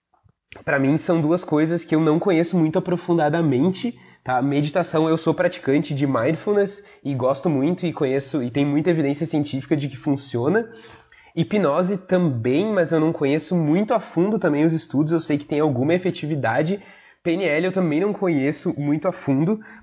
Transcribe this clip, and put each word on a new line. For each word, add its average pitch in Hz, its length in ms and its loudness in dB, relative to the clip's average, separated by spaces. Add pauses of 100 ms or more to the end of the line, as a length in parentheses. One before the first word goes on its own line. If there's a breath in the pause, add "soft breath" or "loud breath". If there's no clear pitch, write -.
(640)
Pra 147 140 0
mim, 135 200 2
são 165 220 0
duas 165 240 0
coisas 160 400 0
que - 100 -4
eu 156 60 4
não 160 180 2
conheço 170 400 2
muito 160 220 2
aprofundadamente, 170 1160 0 (280 loud breath)
tá? 127 180 0
Meditação, 151 680 0
eu 160 80 2
sou 160 160 0
praticante 147 640 0
de 139 120 -2
mindfulness 160 800 0 (200 loud breath)
e 139 100 -2
gosto 131 340 0
muito 160 380 0
e 156 60 -2
conheço, 135 500 -2
e 120 80 -4
tem 139 160 0
muita 151 240 0
evidência 143 340 0
científica 147 520 -2
de 143 120 -4
que 123 80 -12
funciona. 156 720 -2 (680 loud breath)
Hipnose 180 600 0
também, 160 720 0
mas 175 260 0
eu 160 80 2
não 160 120 2
conheço 156 440 0
muito 175 380 2
a 208 60 2
fundo 196 380 0
também 147 280 0
os 165 60 2
estudos, 156 400 0
eu 160 80 2
sei 151 180 -2
que - 80 -8
tem 147 140 -2
alguma 147 340 2
efetividade. 160 880 -2 (420 loud breath)
P 170 100 0
N 165 120 -2
L 165 220 0
eu 185 60 -2
também 170 280 0
não 202 120 0
conheço 156 640 -2
muito 147 300 0
a 175 40 -2
fundo, 165 480 0 (220 loud breath)